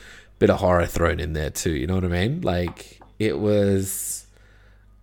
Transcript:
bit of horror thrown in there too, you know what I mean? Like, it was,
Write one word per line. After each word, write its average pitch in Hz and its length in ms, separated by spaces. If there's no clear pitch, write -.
bit 98 100
of 90 120
horror 90 260
thrown 80 320
in 80 140
there 76 180
too, - 220
you 69 160
know 92 80
what 92 80
I 90 40
mean? 101 340
Like, - 580
it 90 220
was, 101 840